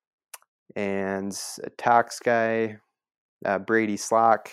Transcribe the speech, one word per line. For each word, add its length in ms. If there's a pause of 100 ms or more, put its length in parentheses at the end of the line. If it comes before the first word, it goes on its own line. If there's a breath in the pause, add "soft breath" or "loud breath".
(760)
and 600 (280)
a 80
tax 480
guy, 580 (680)
uh, 120
Brady 400
Slack, 560